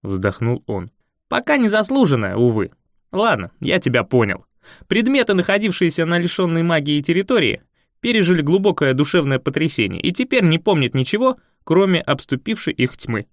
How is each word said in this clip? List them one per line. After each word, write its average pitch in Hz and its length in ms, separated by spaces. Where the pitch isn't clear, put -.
вздохнул 101 640
он. 95 240
«Пока - 280
незаслуженное, 202 800
увы. 113 360
Ладно, 180 400
я 85 200
тебя 120 240
понял. 110 400
Предметы, 240 460
находившиеся 185 720
на 170 140
лишенной 170 440
магии 147 380
территории, 175 640
пережили 185 420
глубокое 165 500
душевное 139 460
потрясение 127 640
и 175 100
теперь 254 320
не 165 140
помнят 156 360
ничего, 214 440
кроме 180 380
обступившей 143 720
их - 240
тьмы». 110 340